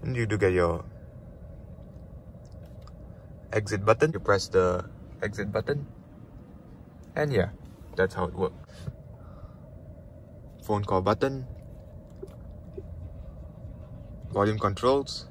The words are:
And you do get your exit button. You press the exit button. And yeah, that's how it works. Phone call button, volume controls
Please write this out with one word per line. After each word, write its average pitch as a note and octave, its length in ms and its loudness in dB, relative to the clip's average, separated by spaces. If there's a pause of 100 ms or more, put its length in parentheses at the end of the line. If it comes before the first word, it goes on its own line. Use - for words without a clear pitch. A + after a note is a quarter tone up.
And B2 140 0
you A#2 100 4
do G#2+ 100 2
get G2 160 6
your E2+ 320 6 (2750)
exit G#2 320 2
button. A2+ 280 8
You G2+ 60 0
press G2 300 4
the F#2 360 6 (380)
exit G#2 300 -2
button. C#3+ 340 0 (1300)
And D3 180 2
yeah, F#2+ 180 4 (440)
that's F#2+ 200 4
how F#2+ 100 2
it E2+ 100 -2
works. - 400 -2 (1900)
Phone G#2 180 4
call G2 200 4
button, C3 440 4 (2750)
volume G#2 260 6
controls B2 720 4